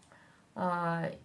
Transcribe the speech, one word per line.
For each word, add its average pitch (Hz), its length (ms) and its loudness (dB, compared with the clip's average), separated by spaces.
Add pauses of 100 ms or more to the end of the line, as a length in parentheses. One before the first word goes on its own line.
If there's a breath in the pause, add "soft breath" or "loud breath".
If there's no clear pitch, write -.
(540 loud breath)
А, 175 480 2 (220)